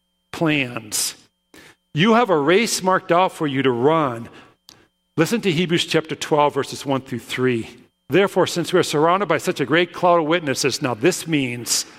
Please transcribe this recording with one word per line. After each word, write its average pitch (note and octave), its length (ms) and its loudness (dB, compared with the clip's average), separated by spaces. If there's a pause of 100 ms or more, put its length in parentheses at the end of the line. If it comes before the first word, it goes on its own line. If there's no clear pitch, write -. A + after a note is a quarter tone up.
(320)
Plans. B2 840 -4 (760)
You G3+ 220 4
have A#3 160 4
a F3 60 4
race E3+ 460 2
marked F#3 300 0
out F3 200 2
for E3 140 -6
you C3+ 160 -2
to C3 80 2
run. B2 580 0 (880)
Listen E3 260 0
to G3 100 0
Hebrews E3 320 0
chapter D#3 320 -2
twelve, D3 380 0
verses B2+ 300 -6
one C3+ 180 -2
through B2 180 -10
three. B2 560 -2 (320)
"Therefore, F3+ 400 2
since E3 240 -6
we F3 80 4
are C#3+ 40 2
surrounded E3+ 420 2
by D#3 120 0
such - 220 -4
a C#3+ 60 -2
great E3+ 260 0
cloud F3 280 2
of D#3 60 -2
witnesses," D3 560 -2
now B2+ 120 -2
this D3 340 -2
means, B2 560 -2 (140)